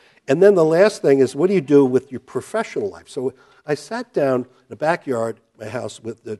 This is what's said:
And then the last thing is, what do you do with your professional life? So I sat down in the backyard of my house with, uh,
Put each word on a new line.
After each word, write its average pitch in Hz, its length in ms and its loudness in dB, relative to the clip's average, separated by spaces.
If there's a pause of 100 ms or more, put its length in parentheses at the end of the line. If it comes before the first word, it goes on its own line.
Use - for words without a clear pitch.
(280)
And 160 160 2
then 202 120 6
the 165 100 2
last 165 360 2
thing 139 180 4
is, 127 160 2
what 151 120 0
do 196 80 0
you 180 60 0
do 143 220 6
with 127 280 0
your 123 80 -10
professional 127 720 -8
life? - 200 -20
So 131 240 -8 (320)
I 147 80 -4
sat 233 400 -10
down 135 280 0
in 123 60 -10 (200)
the 117 80 -16
backyard 120 640 -4 (160)
of - 60 -18
my 110 80 -14
house 110 340 -10
with, 113 240 -12
uh, 110 120 -10